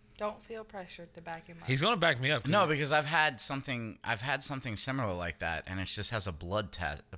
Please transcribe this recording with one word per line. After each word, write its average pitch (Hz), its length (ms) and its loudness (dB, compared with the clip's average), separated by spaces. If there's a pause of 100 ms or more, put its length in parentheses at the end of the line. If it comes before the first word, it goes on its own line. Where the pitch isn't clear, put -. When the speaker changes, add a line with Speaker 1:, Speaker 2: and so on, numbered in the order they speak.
(180)
Speaker 1:
don't 214 240 -6
feel 220 220 -12
pressured 180 500 -14
to 170 60 -20
back 170 280 -12
him 170 120 -18
up. - 80 -8
Speaker 2:
He's 135 140 2
gonna 220 140 4
back 160 240 4
me 131 100 2
up. 139 140 0
'cause 131 80 0
Speaker 3:
No, 196 140 6
because 147 260 2
I've 151 140 4
had 151 340 4
something, 127 640 -4
I've 113 180 0
had 135 200 0
something 127 340 -4
similar 131 380 0
like 87 260 -4
that, 82 260 -2
and 92 140 -4
it 90 60 -2
just - 240 0
has 107 160 0
a 95 60 -2
blood 87 400 -4
ta-, 76 240 -4 (160)
a - 60 -12